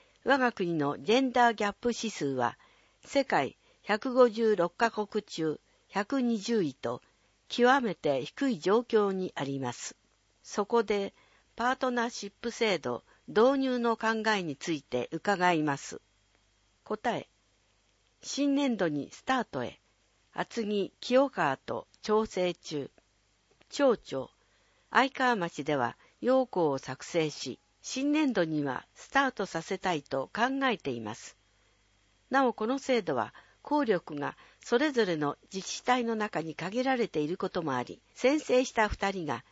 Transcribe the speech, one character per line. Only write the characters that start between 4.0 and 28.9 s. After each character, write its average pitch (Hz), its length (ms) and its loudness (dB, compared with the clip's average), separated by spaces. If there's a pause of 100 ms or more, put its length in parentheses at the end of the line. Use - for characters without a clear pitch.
五 247 140 8
十 220 260 2
六 175 200 0
カ 233 140 2
国 208 340 -4
中 160 360 -4 (300)
百 208 300 -2
二 233 200 0
十 220 240 0
位 139 100 -2
と、 - 300 -6 (440)
極 247 340 4
め 220 120 -2
て 135 320 0
低 - 240 -2
い 196 100 -2
状 185 200 2
況 214 320 2
に 185 240 -4
あ 156 80 -6
り 139 160 -4
ま 123 140 -4
す。 - 220 -14 (460)
そ - 240 -4
こ 233 160 2
で、 202 320 -2 (420)
パ 247 180 0
ー - 20 -4
ト 262 160 -2
ナ 240 160 0
ー - 20 -10
シ - 200 -10
ッ - 20 -18 (100)
プ 247 80 -6
制 214 300 0
度 123 240 -4 (240)
導 247 320 4
入 262 180 0
の 233 180 0
考 220 360 -2
え 202 100 2
に 156 140 -4
つ - 160 -6
い 147 100 -2
て - 300 -4
伺 180 420 2
い 160 80 2
ま 147 160 0
す。 - 240 -14 (840)
答 214 320 -4
え。 - 140 -6 (920)
新 277 320 0
年 269 200 2
度 196 120 2
に 147 240 -4
ス - 120 -20
タ 254 180 0
ー - 20 -2
ト 131 200 -6
へ。 98 160 -10 (540)
厚 214 320 -6
木、 202 340 -2
清 262 300 4
川 151 280 0
と - 300 -8 (140)
調 214 240 0
整 180 300 -2
中。 - 340 -8 (800)
町 262 280 4
長、 131 340 -8 (580)
愛 262 220 4
川 247 240 2
町 170 280 -4
で 147 120 0
は 120 200 0 (260)
要 254 260 4
項 165 240 0
を 135 80 -2
作 - 260 -12
成 156 240 0
し、 - 300 -10 (240)
新 277 280 -2
年 294 220 2
度 190 120 2
に 151 180 -2
は 135 320 -4